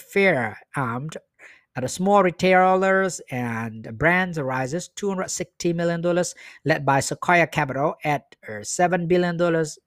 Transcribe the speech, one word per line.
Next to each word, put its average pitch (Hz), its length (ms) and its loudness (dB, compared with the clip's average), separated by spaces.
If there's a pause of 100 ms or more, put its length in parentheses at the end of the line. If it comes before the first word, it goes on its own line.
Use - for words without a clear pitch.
(120)
Fair 151 480 2 (160)
Armed 131 400 -4 (600)
at 127 120 -4
small 196 360 4
retailers 185 960 2 (100)
and 117 680 -6
brands 170 440 0
rises 131 480 -4
two - 200 -8
hundred 185 220 -4
sixty - 420 -4
million 170 280 -2
dollars, 175 340 0 (300)
led 156 200 0
by 139 140 4
Sequoia 165 480 2
Capital 143 560 -2
at 147 320 -4 (120)
a 104 180 -10
seven 175 420 0
billion 175 300 2
dollars 165 500 0